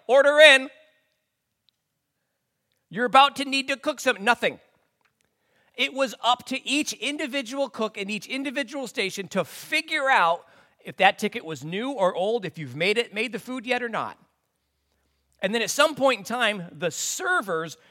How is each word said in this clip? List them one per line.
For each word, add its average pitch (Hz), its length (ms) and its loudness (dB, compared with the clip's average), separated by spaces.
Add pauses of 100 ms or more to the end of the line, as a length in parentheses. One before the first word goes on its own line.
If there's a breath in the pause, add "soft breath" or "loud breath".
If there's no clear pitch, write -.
"Order 277 320 6
in. 277 300 10 (2250)
You're 220 160 -4
about 269 300 6
to 277 100 -4
need 269 220 -4
to 277 100 -2
cook 294 220 -4
something." 202 240 -2
Nothing. 214 360 0 (1160)
It 277 180 -2
was 262 300 -2
up 240 240 2
to 254 200 -8
each 269 260 -2
individual 277 760 -6
cook 220 280 -6
in 196 120 -8
each 214 180 -8
individual 269 600 -6
station 196 420 -6
to 180 140 -2
figure 311 680 -4
out 175 360 4 (380 soft breath)
if - 140 -14
that 190 220 4
ticket 208 240 -6
was 151 220 -10
new 208 260 -6
or 190 240 0
old, 202 300 -2
if 160 120 -10
you've 135 180 -12
made 196 220 0
it, 226 160 -4
made 220 200 -6
the 208 60 -6
food 254 260 -12
yet 247 180 -2
or 233 60 -6
not. 135 280 -8 (1200)
And 196 120 -4
then 233 80 -2
at 202 80 -4
some 302 240 2
point 254 260 0
in 190 40 -16
time, 208 480 -4
the 160 200 -6
servers 196 840 -4 (140 soft breath)